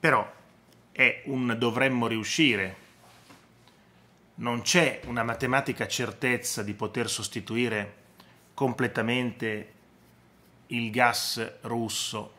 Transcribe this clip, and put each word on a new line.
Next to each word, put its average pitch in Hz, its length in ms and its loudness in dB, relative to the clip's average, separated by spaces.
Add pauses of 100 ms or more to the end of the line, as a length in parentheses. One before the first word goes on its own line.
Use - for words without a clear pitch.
Però 127 260 4 (640)
è - 360 2
un 127 320 0
"dovremmo 120 480 2
riuscire", 110 760 2 (1500)
non 117 280 -4
c'è 151 420 4
una 120 180 -2
matematica 127 640 0
certezza 120 760 -2
di 101 100 -4
poter 110 360 -4
sostituire 110 880 -4 (580)
completamente 117 1160 -2 (960)
il 117 220 -4
gas 117 720 0
russo. 113 800 -4